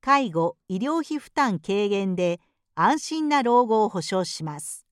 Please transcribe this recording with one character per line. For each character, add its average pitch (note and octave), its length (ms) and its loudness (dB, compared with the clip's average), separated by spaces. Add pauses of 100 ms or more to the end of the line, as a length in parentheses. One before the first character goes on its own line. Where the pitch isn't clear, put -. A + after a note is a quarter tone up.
介 C4+ 300 2
護、 E3 260 0 (120)
医 F#3 100 -4
療 D4+ 260 0
費 D4+ 140 -6
負 - 140 -14
担 A3+ 260 2
軽 G3+ 320 -2
減 G3 260 -2
で F3 240 0 (340)
安 G#3+ 240 2
心 D#4 300 -4
な D4 140 2
老 A#3+ 240 4
後 A3 180 2
を G#3 60 0
保 F#3+ 100 -6
障 F#3 240 -2
し - 180 -10
ま D3+ 160 -8
す。 - 340 -14